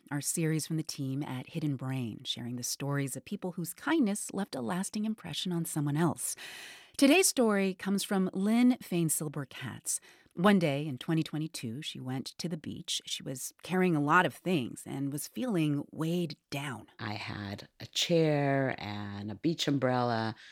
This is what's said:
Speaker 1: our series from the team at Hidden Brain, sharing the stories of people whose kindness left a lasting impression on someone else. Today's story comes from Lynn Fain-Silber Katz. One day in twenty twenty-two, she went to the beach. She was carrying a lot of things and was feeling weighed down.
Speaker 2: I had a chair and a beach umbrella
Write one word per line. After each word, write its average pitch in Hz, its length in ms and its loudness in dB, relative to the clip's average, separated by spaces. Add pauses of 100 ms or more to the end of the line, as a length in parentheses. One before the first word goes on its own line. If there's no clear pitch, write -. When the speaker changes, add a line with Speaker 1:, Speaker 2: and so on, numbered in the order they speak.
Speaker 1:
our 143 120 -2
series 156 440 0
from 160 120 -2
the 156 40 0
team 139 400 -4
at 127 280 -6
Hidden 151 260 -2
Brain, 131 480 -4
sharing 120 320 -6
the 120 80 -8
stories 139 520 -2
of 135 100 -12
people 190 260 -6
whose 165 240 -6
kindness 262 580 0
left 196 220 -4
a 262 60 -4
lasting 208 440 -2
impression 185 460 -4
on 170 140 0
someone 147 300 0
else. 160 400 0 (600)
Today's 302 300 8
story 196 480 2
comes 196 280 0
from 190 300 2
Lynn 233 480 4
Fain-Silber 156 640 0
Katz. - 540 -6 (340)
One 196 260 6
day 147 280 2
in 131 100 -4
twenty 160 260 2
twenty-two, 151 580 -6
she - 180 -10
went 131 280 -6 (100)
to 175 100 -6
the 170 80 -4
beach. - 500 -6
She - 160 -8
was 139 300 -8 (120)
carrying 185 340 4
a 147 40 2
lot 165 240 6
of - 80 0
things 165 520 -2
and 139 260 -4
was 147 160 -8
feeling 165 640 0
weighed 165 460 -2 (120)
down. 139 380 -8 (100)
Speaker 2:
I 107 180 -6
had 104 520 -8 (140)
a 117 60 -16
chair 143 880 2
and 104 520 -8
a 104 60 -8
beach 156 320 0
umbrella 123 680 2 (160)